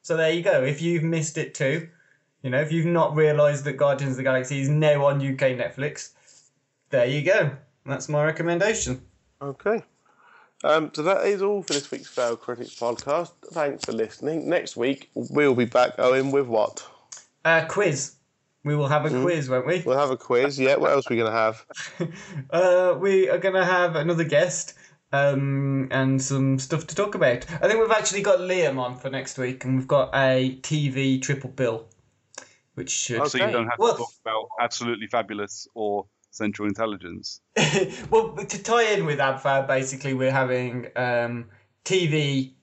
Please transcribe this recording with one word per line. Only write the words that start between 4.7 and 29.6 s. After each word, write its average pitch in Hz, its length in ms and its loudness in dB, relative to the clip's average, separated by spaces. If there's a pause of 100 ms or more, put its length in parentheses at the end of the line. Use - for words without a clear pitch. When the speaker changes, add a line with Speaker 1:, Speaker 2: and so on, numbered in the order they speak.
Speaker 1:
on 139 160 2
U 135 120 -2
K 131 220 0
Netflix, - 540 -6 (800)
there 123 160 4
you 143 160 -2
go. 175 340 4 (300)
That's 135 240 -8
my 147 120 2
recommendation. 170 760 0 (400)
Speaker 2:
Okay. 143 420 -2 (800)
Um, 151 320 2
so 151 100 -4
that 190 220 2
is 202 140 0
all 202 220 0
for 165 100 -4
this 143 180 -2
week's - 180 -12
Failed 117 340 -2
Critics 120 360 -10
podcast. 143 520 -2 (220)
Thanks 147 340 -4
for - 60 -6
listening. 127 540 -4
Next 165 300 -2
week, 131 380 -2
we'll 135 400 2
be 120 100 2
back, 123 320 2
Owen, 131 360 2
with 139 160 0
what? 107 380 -2 (600)
Speaker 1:
A 165 200 4
quiz. 170 500 -2 (460)
We 147 140 -2
will 139 120 0
have 151 180 2
a - 20 0
Speaker 2:
Mm. 127 140 0
Speaker 1:
quiz, 156 260 0
won't 127 180 0
we? 170 200 0
Speaker 2:
We'll 127 100 2
have 143 140 2
a 127 80 -2
quiz, 135 420 0
yeah. 135 160 4
What 147 140 2
else 139 160 2
are 123 80 -2
we - 40 2
gonna 113 120 2
have? 113 340 0 (340)
Speaker 1:
<laughs> 160 520 -10
Uh, 180 500 4
we 190 300 4
are 175 80 2
gonna 190 260 2
have 180 320 2
another 165 280 0
guest, 151 500 0 (380)
um, 139 800 0
and 135 300 2
some 135 380 0
stuff - 300 -4
to 156 60 -12
talk 202 200 -2
about. 135 360 0
I 170 180 -2
think 226 120 2
we've 220 100 2
actually 202 300 2
got 190 200 4
Liam 180 380 0
on 127 200 -6
for 135 100 -10
next 131 300 -8
week, 131 260 -6